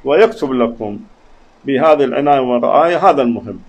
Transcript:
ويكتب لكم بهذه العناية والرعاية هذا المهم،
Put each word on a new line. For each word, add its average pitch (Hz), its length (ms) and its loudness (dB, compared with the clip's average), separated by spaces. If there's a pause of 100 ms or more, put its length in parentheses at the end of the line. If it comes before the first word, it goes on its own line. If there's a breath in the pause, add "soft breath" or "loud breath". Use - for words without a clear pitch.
ويكتب 156 480 2
لكم 113 460 -4 (680)
بهذه 143 400 2
العناية 139 360 0
والرعاية 147 720 2
هذا 139 120 0
المهم، 104 460 -4